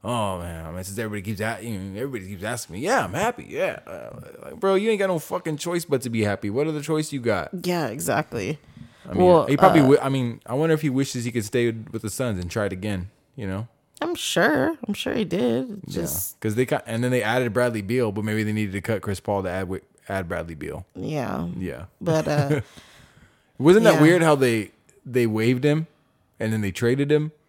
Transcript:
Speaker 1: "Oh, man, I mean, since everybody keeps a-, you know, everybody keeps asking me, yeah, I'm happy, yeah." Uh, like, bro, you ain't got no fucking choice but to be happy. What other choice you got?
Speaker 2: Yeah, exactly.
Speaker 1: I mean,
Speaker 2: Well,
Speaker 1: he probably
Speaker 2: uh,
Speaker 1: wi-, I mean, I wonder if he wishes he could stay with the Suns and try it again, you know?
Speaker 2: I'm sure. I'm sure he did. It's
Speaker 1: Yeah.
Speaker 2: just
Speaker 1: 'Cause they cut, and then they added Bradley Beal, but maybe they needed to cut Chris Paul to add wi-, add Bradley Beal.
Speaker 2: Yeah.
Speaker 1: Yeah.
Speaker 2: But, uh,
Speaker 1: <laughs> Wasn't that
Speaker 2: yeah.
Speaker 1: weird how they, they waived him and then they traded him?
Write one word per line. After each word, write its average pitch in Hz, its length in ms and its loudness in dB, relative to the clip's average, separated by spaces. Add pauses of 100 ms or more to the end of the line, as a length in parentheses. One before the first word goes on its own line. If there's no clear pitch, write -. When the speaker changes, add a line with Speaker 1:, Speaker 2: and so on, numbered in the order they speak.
Speaker 1:
"Oh, 104 340 -2
man, 85 300 -8
I 80 40 -10
mean, 92 120 -8
since 98 160 -10
everybody 104 240 -6
keeps 101 180 -6
a-, 110 220 -4
you 110 160 -8
know, 98 200 -10
everybody 120 320 -8
keeps 92 120 -10
asking 110 320 -8
me, 104 60 -8
yeah, 175 220 0
I'm 95 100 -6
happy, 214 360 -4
yeah." 160 380 -4
Uh, 71 220 -14 (340)
like, - 160 -14
bro, 190 160 4
you 214 160 2
ain't 208 80 2
got 196 80 2
no 180 100 2
fucking 156 400 -4
choice 170 280 -4
but 131 180 0
to 120 80 -4
be 113 100 0
happy. 101 300 0
What 139 160 0
other 151 160 -4
choice 156 280 -2
you 139 80 -6
got? 104 300 0 (160)
Speaker 2:
Yeah, 170 220 0
exactly. 120 720 -2 (500)
Speaker 1:
I - 40 -8
mean, 180 120 4
Speaker 2:
Well, 175 200 8
Speaker 1:
he 143 100 4
probably 175 240 8
Speaker 2:
uh, 143 40 8
Speaker 1:
wi-, 135 220 6
I 135 40 0
mean, 123 360 -2
I 117 100 -8
wonder 160 200 2
if 147 60 -4
he 156 80 0
wishes 127 340 -2
he 120 80 -4
could 117 140 -2
stay 120 260 0
with 110 300 -8
the 107 80 -6
Suns 110 320 -4
and 87 100 -6
try 107 140 0
it 95 80 -2
again, 95 360 -6 (280)
you 98 100 -6
know? 98 220 -6 (320)
Speaker 2:
I'm 330 140 -4
sure. 294 600 0 (100)
I'm 208 80 -6
sure - 200 -6
he 220 100 -2
did. 226 600 -2
It's - 100 -10
Speaker 1:
Yeah. 170 60 -2
Speaker 2:
just 135 400 -6
Speaker 1:
'Cause 107 140 -2
they 127 100 2
cut, - 200 -2
and 117 160 -4
then 127 100 0
they 123 120 2
added 117 300 0
Bradley 120 280 0
Beal, 113 300 0
but 107 140 -4
maybe 110 180 0
they 107 80 -2
needed 107 220 -2
to 98 80 -4
cut 104 200 -2
Chris 101 200 -4
Paul 101 220 -2
to 92 60 -4
add 95 120 -4
wi-, 92 180 -6 (300)
add 95 180 -4
Bradley 82 280 -6
Beal. 76 380 -10
Speaker 2:
Yeah. 104 540 -6 (100)
Speaker 1:
Yeah. 78 280 -8 (160)
Speaker 2:
But, 160 260 0
uh, 143 340 0 (480)
Speaker 1:
<laughs> - 480 -20
Wasn't 185 280 8
that 202 100 10
Speaker 2:
yeah. 156 60 6
Speaker 1:
weird 165 220 8
how 156 120 6
they, 117 360 2 (340)
they 123 200 2
waived 117 380 2
him 151 240 2 (500)
and 110 140 -2
then 110 80 0
they 101 120 0
traded 135 380 0
him? 151 220 2 (180)